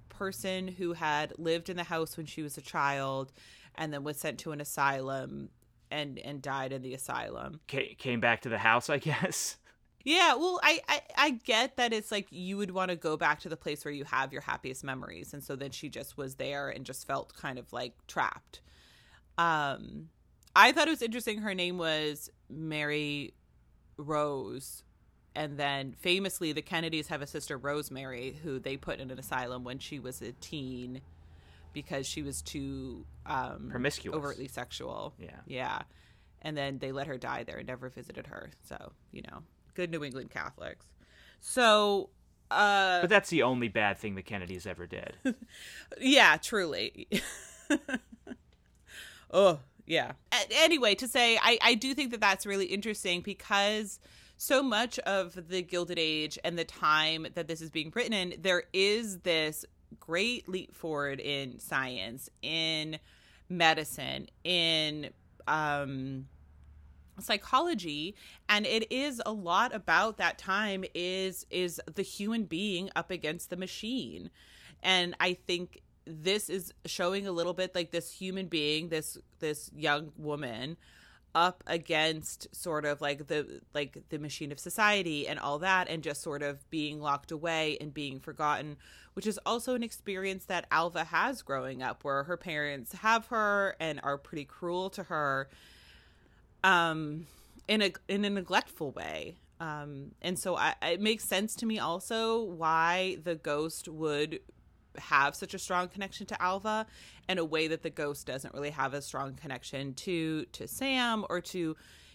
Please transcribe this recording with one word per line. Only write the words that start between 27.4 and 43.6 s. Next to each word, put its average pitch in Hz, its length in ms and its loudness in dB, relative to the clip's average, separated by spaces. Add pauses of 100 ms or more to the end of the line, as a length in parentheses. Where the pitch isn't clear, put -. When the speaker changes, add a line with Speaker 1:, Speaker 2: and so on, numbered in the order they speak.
Speaker 1:
Rosemary, 135 840 -6
who 135 180 -4
they 135 180 -4
put - 220 -6
in 131 100 -8
an 131 80 -10
asylum 127 440 -4
when 123 160 -8
she 147 200 -10
was 127 240 -10
a 113 100 -8
teen 127 720 -8 (720)
because 143 320 -6
she - 160 -6
was 139 180 -6
too, 135 640 -8 (220)
um, 131 420 -4
Speaker 2:
Promiscuous. 127 480 -2
Speaker 1:
overtly 143 320 -6
sexual. - 680 -8
Speaker 2:
Yeah. - 260 -16
Speaker 1:
Yeah. - 380 -6 (580)
And 156 160 -6
then 139 220 -2
they 135 140 -6
let 139 160 -4
her 131 100 -6
die 123 240 -4
there - 160 -10
and 127 80 -10
never 127 240 -8
visited - 380 -14
her. - 240 -14 (100)
So, - 300 -14 (200)
you - 180 -12
know, - 120 -14 (320)
good 175 180 -4
New 160 100 -4
England 131 280 -8
Catholics. - 560 -10 (520)
So, 214 720 6 (400)
uh, 196 520 6
Speaker 2:
But 175 80 2
that's 202 200 8
the 151 140 6
only 123 240 2